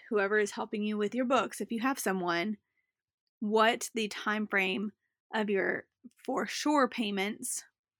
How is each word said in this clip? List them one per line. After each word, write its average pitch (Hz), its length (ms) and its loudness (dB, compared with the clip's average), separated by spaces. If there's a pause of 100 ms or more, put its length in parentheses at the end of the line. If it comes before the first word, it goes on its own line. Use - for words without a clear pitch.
(100)
whoever 208 280 2
is 208 140 2
helping 214 300 -4
you 214 160 0
with 208 160 0
your 254 100 0
books, 240 360 2
if 208 100 -6
you 233 100 -2
have 262 180 0
someone, 185 580 0 (840)
what 220 540 4
the 214 140 2
time 214 380 -2
frame 196 460 0 (420)
of 214 160 0
your 190 340 0 (400)
for 254 220 -2
sure 294 420 2
payments, 202 760 -4 (360)